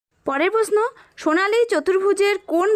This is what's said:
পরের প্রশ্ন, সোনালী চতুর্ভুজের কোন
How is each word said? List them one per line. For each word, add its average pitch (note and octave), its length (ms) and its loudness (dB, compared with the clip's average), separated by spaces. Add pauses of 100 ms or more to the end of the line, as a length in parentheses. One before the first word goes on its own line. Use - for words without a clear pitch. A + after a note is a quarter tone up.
(260)
পরের C#4 260 0
প্রশ্ন, G#4 260 0 (440)
সোনালী G4 380 0 (120)
চতুর্ভুজের G4 640 0 (120)
কোন F4 280 0